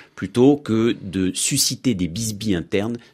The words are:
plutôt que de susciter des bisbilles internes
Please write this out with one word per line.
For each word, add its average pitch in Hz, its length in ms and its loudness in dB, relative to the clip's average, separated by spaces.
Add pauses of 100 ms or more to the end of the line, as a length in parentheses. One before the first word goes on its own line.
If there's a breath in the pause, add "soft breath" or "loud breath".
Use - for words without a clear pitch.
(160 loud breath)
plutôt 123 420 4
que 110 440 0
de 92 320 -2
susciter 131 600 -2
des 90 140 -2
bisbilles 107 460 -4
internes 101 420 -2 (160 loud breath)